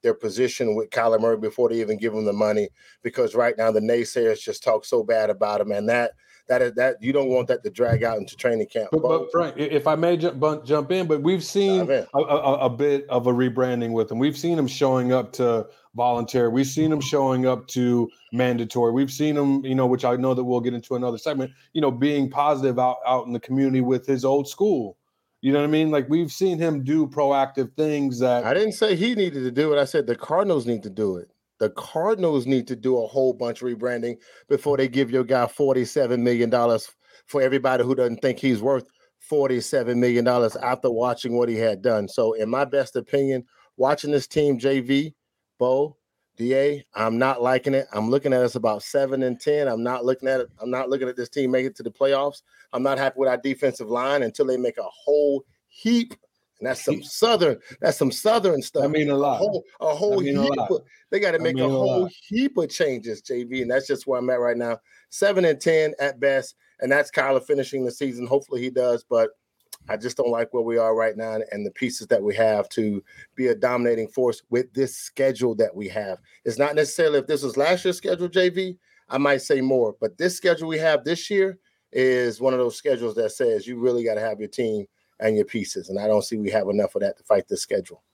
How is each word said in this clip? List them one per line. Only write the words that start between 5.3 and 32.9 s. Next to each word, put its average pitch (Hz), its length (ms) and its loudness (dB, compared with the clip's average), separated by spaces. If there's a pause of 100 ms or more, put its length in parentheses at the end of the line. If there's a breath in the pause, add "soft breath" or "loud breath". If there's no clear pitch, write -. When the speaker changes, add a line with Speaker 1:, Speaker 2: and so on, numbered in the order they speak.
Speaker 1:
him, 104 100 -2
and 104 180 -2
that, 120 220 0 (360 soft breath)
that 127 140 2
is, 120 140 0
that 127 260 2
you 123 100 -2
don't 139 160 2
want 127 200 0
that 123 160 0
to 104 60 -4
drag 117 340 0
out 113 140 0
into 98 180 -10
training 117 320 0
camp. 110 240 -4
Speaker 2:
But, 160 100 2
Speaker 1:
Bo? 160 180 2
Speaker 2:
but - 120 -6
Frank, 160 260 0
i-, 147 60 -2
if 147 240 0
I 151 80 4
may 170 200 2
ju-, 165 160 0
bu-, 151 320 -2
jump 143 280 0
in, 185 140 0
but 156 160 0
we've 175 220 0
seen 196 360 2
Speaker 1:
Dive 170 100 -2
in. 131 240 2
Speaker 2:
a, 139 60 2
a, 147 340 2 (120)
a 123 40 4
bit 139 400 0
of 123 180 0
a 123 40 4
rebranding 123 600 0
with 113 180 0
him. 113 100 -6
We've 147 180 0
seen 170 200 0
him 139 100 2
showing 127 440 2
up 127 220 0
to 117 340 0 (280 loud breath)
voluntary. 120 520 0
We've 127 180 2
seen 156 260 0
him 151 100 0
showing 131 440 0
up 127 220 0
to 123 420 0 (220 loud breath)
mandatory. 120 640 0
We've 135 180 0
seen 147 240 -2
him, 139 300 0
you 131 100 -2
know, 131 100 2
which 127 200 0
I 123 100 2
know 127 180 0
that 127 100 0
we'll 123 180 0
get 120 120 -2
into 120 220 -6
another 123 220 -4
segment, 135 340 -4 (220 soft breath)
you 160 80 0
know, 139 100 2
being 135 380 0
positive 135 500 0
out, 127 260 2
out 123 220 0
in 120 60 -6
the 117 60 -4
community 131 420 0
with 127 260 0
his 131 160 0
old 135 240 2
school. 139 480 -2 (460)
You 135 120 2
know 143 60 4
what 147 100 0
I - 20 2
mean? 156 180 2
Like, 143 200 0
we've 160 220 0
seen 185 260 0
him 156 260 -2
do 147 240 0
proactive 139 680 0
things 147 420 0
that 123 240 2
Speaker 1:
I 117 100 0
didn't 208 200 0
say 214 220 2
he 226 200 0
needed 160 280 -2
to 127 80 -2
do 147 200 2
it. 143 80 4
I 135 60 2
said 143 200 0
the 120 100 0
Cardinals 165 500 0
need 113 180 -2
to - 60 -10
do 95 260 -2
it. 85 160 -14 (280)
The 107 120 2
Cardinals 165 760 -2
need 127 220 0
to 127 80 -6
do 123 220 0